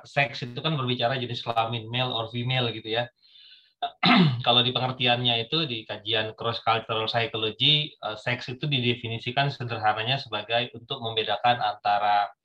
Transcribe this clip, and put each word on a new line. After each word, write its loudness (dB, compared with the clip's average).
seks -2
itu -12
kan 0
berbicara 0
jenis -6
kelamin, -2
male -2
or -4
female 0
gitu -8
ya. 0
<clears throat> 4
Kalau 6
di 0
pengertiannya 0
itu -2
di -6
kajian -2
cross -4
cultural 0
psychology, 2
eh, -8
seks -4
itu -12
didefinisikan 0
sederhananya -2
sebagai -2
untuk -10
membedakan 0
antara, 2